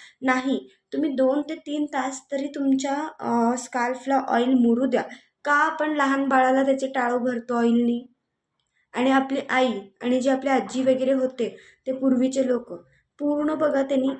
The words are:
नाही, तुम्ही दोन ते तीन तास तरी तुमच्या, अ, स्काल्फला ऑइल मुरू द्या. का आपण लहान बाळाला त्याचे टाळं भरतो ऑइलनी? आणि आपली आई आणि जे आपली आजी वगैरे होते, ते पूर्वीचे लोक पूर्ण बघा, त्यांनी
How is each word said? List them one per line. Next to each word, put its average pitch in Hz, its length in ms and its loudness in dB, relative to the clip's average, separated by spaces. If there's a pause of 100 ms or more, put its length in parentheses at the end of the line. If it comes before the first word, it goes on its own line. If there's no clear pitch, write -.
(220)
नाही, 254 480 -2 (240)
तुम्ही 285 160 -2
दोन 269 320 2
ते 302 140 -8
तीन 294 300 -6
तास 269 360 -6 (100)
तरी 277 160 -4
तुमच्या, 277 460 0 (260)
अ, 233 380 0
स्काल्फला 254 580 -4
ऑइल 254 380 2
मुरू 240 320 4
द्या. 233 180 0 (400)
का 294 80 0
आपण 311 420 2
लहान 277 320 0
बाळाला 262 380 4
त्याचे 269 240 0
टाळं 247 300 -2
भरतो 240 360 -4
ऑइलनी? 240 540 2 (880)
आणि 254 180 2
आपली 269 280 2 (100)
आई 254 220 2 (300)
आणि 247 200 0
जे 269 100 2
आपली 269 180 -2
आजी 247 320 0
वगैरे 262 300 2
होते, 254 460 -2 (300)
ते 262 40 -4
पूर्वीचे 262 560 0
लोक 240 260 -4 (460)
पूर्ण 294 340 0
बघा, 285 300 0
त्यांनी 269 260 0 (100)